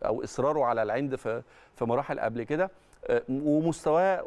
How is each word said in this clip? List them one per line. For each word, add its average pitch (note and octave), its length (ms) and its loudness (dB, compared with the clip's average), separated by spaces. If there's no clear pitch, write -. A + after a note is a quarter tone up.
أو A#2 200 0
إصراره C#3 400 0
على A#2 180 2
العند C3 340 -2
في، A#2 260 -4
في - 100 -4
مراحل B2 360 0
قبل A2+ 220 -2
كده. D#3 280 -2
آه، A#2+ 220 2
ومستواه D#3 1000 2